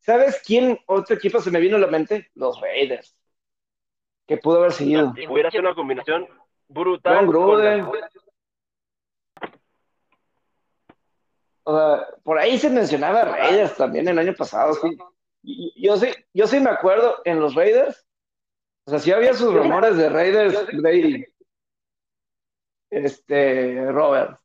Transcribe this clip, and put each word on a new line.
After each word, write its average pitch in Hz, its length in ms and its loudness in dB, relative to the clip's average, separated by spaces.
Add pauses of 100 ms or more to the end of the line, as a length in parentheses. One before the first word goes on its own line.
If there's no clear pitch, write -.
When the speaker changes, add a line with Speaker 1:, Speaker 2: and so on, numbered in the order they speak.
Speaker 1:
¿Sabes 247 440 2
quién 240 420 2
otro 196 300 0
equipo 208 240 -2
se 185 100 -6
me 170 100 0
vino 190 160 2
a 202 40 4
la 190 60 4
mente? 160 480 -4
Los 131 260 -6
Raiders. 123 560 -6 (1080)
Que 151 100 -4
pudo 165 220 0
haber 175 140 2
seguido. 147 420 0 (160)
Speaker 2:
Hubiera 147 200 0
sido 208 120 -4
una 180 120 -2
combinación 143 520 -6 (420)
brutal 175 500 -2
Speaker 1:
John 202 100 4
Gruden. 202 580 2
Speaker 2:
con - 140 -8
la - 100 -16 (3500)
Speaker 1:
O 151 120 -2
sea, 151 300 0 (180)
por 156 140 -2
ahí 233 200 0
se 294 120 0
mencionaba 185 540 0
Raiders - 520 0
también 143 320 -2
el 170 100 0
año 170 160 -2
pasado, 135 400 -2
sí. 160 240 -6 (460)
Y, 143 320 -14
y - 100 -4
yo 208 100 2
sí, 226 120 0 (260)
yo 214 140 2
sí 262 100 0
me 262 120 2
acuerdo 196 540 2
en 170 140 0
los 147 160 0
Raiders, 220 500 2 (840)
o 139 40 -12
sea, 147 80 -2
sí 160 140 0
había 233 220 4
sus 220 200 0
rumores 185 420 2
de 160 120 2
Raiders, 196 580 2 (140)
Brady. 160 440 2 (1700)
Este, 135 1000 -2
Robert. 139 520 -2